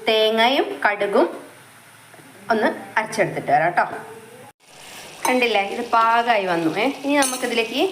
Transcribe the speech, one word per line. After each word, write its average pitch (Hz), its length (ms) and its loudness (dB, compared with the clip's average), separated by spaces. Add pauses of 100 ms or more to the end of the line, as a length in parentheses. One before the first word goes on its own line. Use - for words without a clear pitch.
തേങ്ങയും 226 580 2 (180)
കടുകും 202 420 2 (1300)
ഒന്ന് 226 160 2 (300)
അരച്ചെടുത്തിട്ട് 175 560 -4
വരാം 160 240 2
ട്ടോ. 220 60 2 (1400)
കണ്ടില്ലേ, 233 380 2 (100)
ഇത് 233 80 -6 (140)
പാകമായി 226 560 4
വന്നു. 165 180 0 (140)
ഏ, - 20 2 (180)
ഇനി 277 180 2
നമുക്കിതിലേക്ക് 240 680 -2